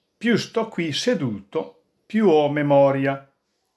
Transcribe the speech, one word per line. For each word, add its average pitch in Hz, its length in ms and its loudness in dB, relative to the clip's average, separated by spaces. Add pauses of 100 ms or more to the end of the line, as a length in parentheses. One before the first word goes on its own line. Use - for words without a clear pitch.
(160)
"Più 220 220 0
sto - 300 -6
qui 165 260 -6
seduto, 147 880 -6 (240)
più 214 240 2
ho 151 180 4
memoria." 139 840 0 (460)